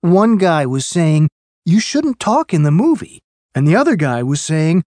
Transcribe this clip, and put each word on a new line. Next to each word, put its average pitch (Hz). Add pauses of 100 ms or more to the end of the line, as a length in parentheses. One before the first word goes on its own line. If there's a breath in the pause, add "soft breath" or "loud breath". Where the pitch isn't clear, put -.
One 202
guy 170
was 131
saying, 156 (360)
You 170
shouldn't 285
talk 277
in 160
the 147
movie. 226 (340)
And 143
the 156
other 277
guy 131
was 139
saying 160